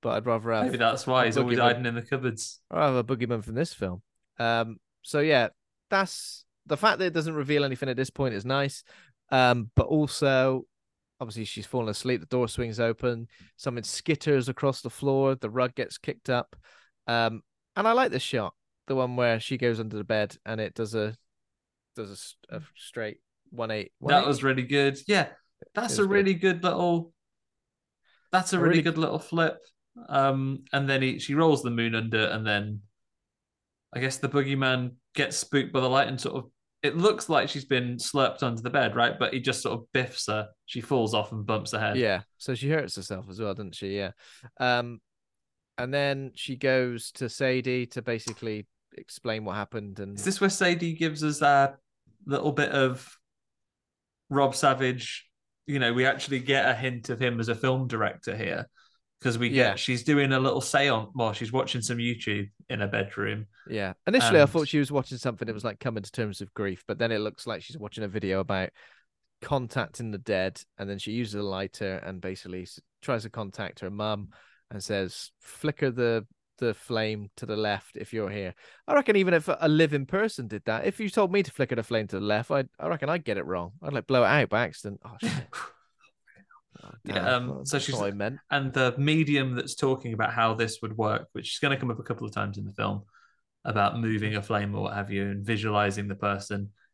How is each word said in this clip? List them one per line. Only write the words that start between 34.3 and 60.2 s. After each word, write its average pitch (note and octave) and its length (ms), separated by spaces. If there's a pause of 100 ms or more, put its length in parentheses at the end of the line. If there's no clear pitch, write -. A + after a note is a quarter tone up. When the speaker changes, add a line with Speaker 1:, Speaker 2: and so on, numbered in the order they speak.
Speaker 2:
gets D3+ 240
spooked - 360
by C3 80
the B2+ 80
light C3+ 180
and C3 120
sort - 160
of, B2+ 140 (320)
it D3 140
looks F3+ 340
like C#3+ 200
she's C3+ 160
been B2 320
slurped - 440
under A#2 200
the A#2+ 80
bed, A#2+ 260
right? A#2+ 240
But B2 140
he B2+ 80
just C3+ 200
sort - 180
of - 140
biffs - 340
her. G#2+ 200 (180)
She - 160
falls A2+ 320
off G#2+ 200
and G#2+ 120
bumps G#2+ 280
her G#2+ 60
head. G#2+ 180
Speaker 1:
Yeah, G#2 240 (160)
so - 180
she C3+ 140
hurts D#3 260
herself F#2+ 340
as F#2+ 100
well, G2+ 140
doesn't F#2+ 220
she? G2 220
Yeah. F#2+ 140 (480)
Um, A#2+ 420 (760)
and B2+ 160
then C#3 420
she - 200
goes B2+ 580
to B2+ 140
Sadie B2+ 600
to B2 140
basically A2 640 (320)
explain - 480
what G2 100
happened. G#2 440
And G2+ 180
Speaker 2:
Is G2+ 60
this G3 160
where G3 100
Sadie F3 440
gives D#3 300
us D3+ 180
a C#3 340 (500)
little C#3 280
bit D3 180
of C3 420 (1160)
Rob C3+ 260
Savage? C3 720 (400)
You C#3+ 120
know, A#2+ 140
we B2+ 120
actually C3+ 340
get C3+ 300
a B2+ 40
hint A#2+ 360
of A#2+ 120
him A#2+ 180
as A2+ 80
a A#2 80
film C3 320
director A2 480
here. F#2 320 (540)
'Cause A#2 160
we A#2+ 120
get, C#3 60
Speaker 1:
Yeah. A#2+ 200
Speaker 2:
she's B2 280
doing C#3+ 300